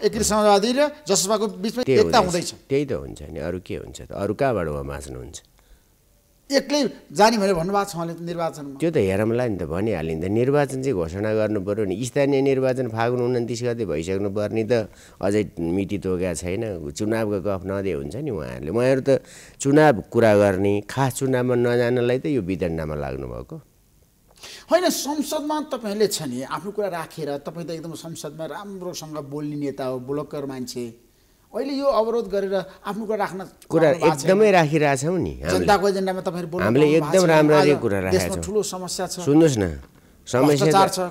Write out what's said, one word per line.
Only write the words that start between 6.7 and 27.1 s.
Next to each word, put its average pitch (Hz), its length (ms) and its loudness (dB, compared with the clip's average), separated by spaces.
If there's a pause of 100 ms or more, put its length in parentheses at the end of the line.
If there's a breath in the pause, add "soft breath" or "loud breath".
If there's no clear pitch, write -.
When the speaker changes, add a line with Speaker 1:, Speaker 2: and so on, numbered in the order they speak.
Speaker 1:
जाने 214 320 4
भनेर 196 160 2
भन्नुभएको 196 320 -2
छ 156 60 -10
उहाँले 170 180 -6
त 160 80 -12
निर्वाचनमा। 156 560 -8
Speaker 2:
त्यो 156 160 0
त 156 80 2
हेरौँला 107 480 2
नि 98 80 -2
त, 87 80 -4
भनिहाल्यो 82 500 -2
नि 78 60 -4
त। 87 80 -4
निर्वाचन 135 560 2
चाहिँ 139 80 0
घोषणा 95 400 -2
गर्नु 107 320 0
पऱ्यो 104 240 -2
नि। 101 160 -4
स्थानीय 139 360 0
निर्वाचन 131 520 0
फागुन 120 280 0
उन्तिस 120 440 -2
गते 117 240 -4
भइसक्नु 95 400 -2
पर्ने 104 400 -2
त 113 240 0 (320 loud breath)
अझै 101 320 0
मिति 92 400 -2
तोकेको 90 400 -2
छैन। 90 560 -6
चुनावको 107 480 -2
गफ 95 240 -2
नदिए 95 320 -2
हुन्छ 73 180 -6
नि 147 140 -6
उहाँहरूले। 71 420 -8
उहाँहरू 127 300 2
त 135 240 2 (320 loud breath)
चुनाव 143 560 4
कुरा 113 240 6
गर्ने, 101 480 4
खास 131 280 -2
चुनावमा 127 420 0
नजानलाई 120 680 2
त - 80 -6
यो 135 160 0
वितण्डामा 82 480 -2
लाग्नुभएको। 67 600 -8 (1120 loud breath)
Speaker 1:
होइन, 339 200 4
संसदमा 302 720 -2 (120)
तपाईँहरूले 214 400 -2
छ 151 160 -6
नि 123 160 -6
आफ्नो 156 320 -8
कुरा 202 160 -2
राखेर 156 480 -8